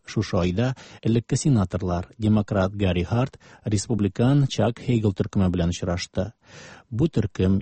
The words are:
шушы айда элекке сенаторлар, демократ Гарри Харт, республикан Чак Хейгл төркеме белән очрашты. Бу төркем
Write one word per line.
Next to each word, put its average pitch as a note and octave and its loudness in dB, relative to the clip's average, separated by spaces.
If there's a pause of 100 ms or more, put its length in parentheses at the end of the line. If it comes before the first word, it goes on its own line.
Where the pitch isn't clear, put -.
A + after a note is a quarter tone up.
шушы G#2 -2
айда F#2+ 0 (280)
элекке A#2 0
сенаторлар, F#2 0 (100)
демократ G#2 2
Гарри F2+ 0
Харт, B2 -2 (260)
республикан A2 2
Чак G#2+ -2
Хейгл A2 0
төркеме - 0
белән E2+ 0
очрашты. F#2 -4 (580)
Бу B2 0
төркем G2 0